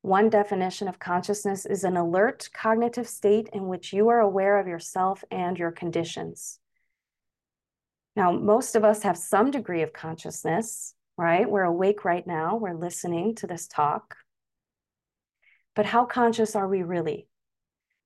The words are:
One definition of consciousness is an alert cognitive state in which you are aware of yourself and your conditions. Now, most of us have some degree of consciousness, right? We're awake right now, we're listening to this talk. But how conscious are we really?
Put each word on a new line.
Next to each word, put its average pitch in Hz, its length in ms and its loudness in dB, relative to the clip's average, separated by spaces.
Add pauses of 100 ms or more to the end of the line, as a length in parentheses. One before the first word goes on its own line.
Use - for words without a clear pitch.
One 202 280 4
definition 202 580 0
of 180 120 -8
consciousness 196 640 -4
is 196 180 -4
an 185 140 0
alert 185 560 0
cognitive 233 540 0
state 214 460 2
in 190 140 -6
which 180 260 -8
you 214 160 4
are 233 100 6
aware 196 400 4
of 190 80 -2
yourself 185 640 -4
and 180 260 -4
your 170 140 -2
conditions. 170 880 -8 (1600)
Now, 180 160 4
most 220 440 2
of 214 80 6
us 214 200 4
have 180 140 0
some 226 340 2
degree 185 300 -4
of 156 120 -2
consciousness, 160 1000 -6 (240)
right? 170 320 2
We're 202 140 2
awake 185 400 2
right 175 240 0
now, 170 300 -2
we're 196 160 -4
listening 175 640 -4
to 190 120 -10
this 175 180 -10
talk. - 520 -2 (1600)
But 208 120 0
how 233 200 2
conscious 226 500 2
are 196 120 0
we 190 160 0
really? 160 440 -4 (800)